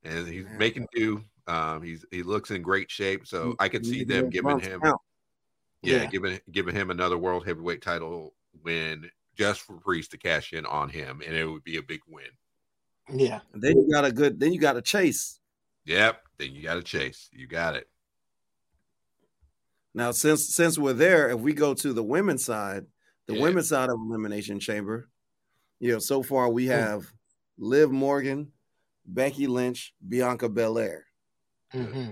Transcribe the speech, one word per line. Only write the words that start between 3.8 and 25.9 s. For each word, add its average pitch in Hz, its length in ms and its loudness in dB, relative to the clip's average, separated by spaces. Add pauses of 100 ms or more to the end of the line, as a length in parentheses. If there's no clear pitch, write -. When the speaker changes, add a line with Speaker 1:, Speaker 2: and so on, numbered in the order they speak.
Speaker 2:
he 117 80 -4
Speaker 1:
see 127 80 -2
Speaker 2:
making - 100 -4
Speaker 1:
them 95 160 4
Speaker 2:
those 82 80 -4
Speaker 1:
giving 90 180 0
Speaker 2:
bumps 123 160 0
Speaker 1:
him, 92 140 -8
Speaker 2:
count. 151 200 4 (800)
Speaker 1:
yeah, - 220 2
Speaker 3:
Yeah. - 20 -4
Speaker 1:
giving, 95 340 -4 (120)
giving 87 240 -2
him 95 160 -2
another 90 260 0
World 90 280 -2
Heavyweight 85 360 -4
title 85 540 -6 (280)
win 80 460 -4 (260)
just 101 260 0
for 92 160 -20
Priest 82 340 -4
to - 60 -16
cash 80 360 -2
in 80 140 -8
on 71 220 -2
him, 69 360 -10
and 80 100 -6
it 80 120 0
would 80 160 -10
be 80 140 -8
a 80 40 -4
big 76 260 -12
win. 71 200 -18 (840)
Speaker 3:
Yeah. 127 280 2 (120)
Speaker 2:
And - 120 -12
then 139 140 6
you 139 140 8
got 147 140 6
a 135 60 4
good, 131 280 2
then 156 140 4
you 175 60 -2
got 139 180 4
a 120 40 -6
Chase. - 580 0 (460)
Speaker 1:
Yep. 101 360 4 (160)
Then 69 160 -8
you 71 80 -16
got 80 160 -4
a 87 60 -6
Chase. - 500 -6
You - 140 -18
got 82 280 -2
it. - 140 -8 (2000)
Speaker 2:
Now, 120 160 0
since, 151 420 2
since 165 240 4
we're 139 160 2
there, 151 380 6
if 120 80 -2
we 143 140 0
go 143 200 2
to 139 200 -2
the 113 100 0
women's 147 420 0
side, 101 400 -4 (400)
the 107 80 -4
Speaker 1:
Yeah. 110 80 0
Speaker 2:
women's 170 280 2
side 127 200 2
of 120 100 0
Elimination 104 600 -6
Chamber, 107 500 -6 (680)
you 120 140 0